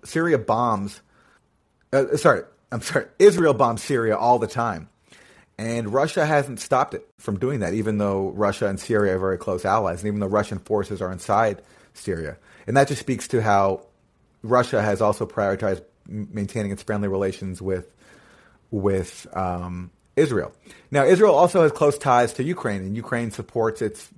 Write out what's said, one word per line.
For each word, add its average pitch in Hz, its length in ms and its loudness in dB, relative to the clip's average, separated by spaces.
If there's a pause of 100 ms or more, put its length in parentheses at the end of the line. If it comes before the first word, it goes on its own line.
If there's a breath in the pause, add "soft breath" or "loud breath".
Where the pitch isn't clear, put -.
Syria 165 340 0
bombs, 110 640 -2 (920 soft breath)
uh, 139 240 2
sorry, 131 260 2 (300)
I'm 113 80 -6
sorry, - 240 -4 (140)
Israel 175 340 6
bombs 117 280 0
Syria 113 360 0
all 120 200 4
the 110 100 -2
time. 107 420 -6 (680 soft breath)
And 113 360 -4
Russia 151 320 0
hasn't 143 340 0
stopped 131 340 0
it - 140 -12 (120)
from 98 200 -6
doing 127 220 -2
that, 87 120 -2
even 107 260 -2
though 98 320 0
Russia 101 360 0
and 95 120 -4
Syria 104 360 0
are 92 40 -2
very 95 180 0
close 90 260 -6
allies, 95 380 0
and 104 60 -6
even 104 120 -4
though 101 80 -4
Russian 101 320 -2
forces 101 420 -4
are 92 100 -4
inside 101 500 0 (320 soft breath)
Syria. 80 440 -8 (300 loud breath)
And 113 80 -2
that 139 140 6
just 143 100 -6
speaks - 300 -6
to 120 120 0
how 98 440 2 (560)
Russia 120 400 2
has 104 200 0
also 104 240 0
prioritized 98 580 -2 (260)
m-, 104 220 -10
maintaining 101 400 -6
its 98 100 -8
friendly 104 260 -4
relations 95 540 -4
with, 92 320 -6 (760 soft breath)
with, 98 640 -2
um, 90 560 -6 (240)
Israel. 123 360 0 (380 loud breath)
Now, 139 160 4
Israel 185 300 6
also 175 260 6
has 156 100 4
close 147 260 2
ties 123 360 2
to 131 100 -4
Ukraine, 127 380 -4
and 95 140 -6
Ukraine 117 360 -6
supports 113 500 -4
its 104 360 -6